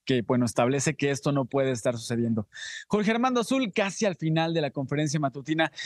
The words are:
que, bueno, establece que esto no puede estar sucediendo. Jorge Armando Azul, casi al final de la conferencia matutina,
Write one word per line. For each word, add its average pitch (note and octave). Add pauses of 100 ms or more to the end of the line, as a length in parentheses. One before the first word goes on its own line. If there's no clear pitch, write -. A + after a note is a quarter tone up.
que, B2
bueno, B2+
establece C3+
que C#3
esto C#3
no C#3
puede C3+
estar B2+
sucediendo. A#2 (400)
Jorge G#3
Armando A#3+
Azul, B3+
casi G3+
al F3+
final D#3+
de E3
la C#3
conferencia D3
matutina, D3+ (140)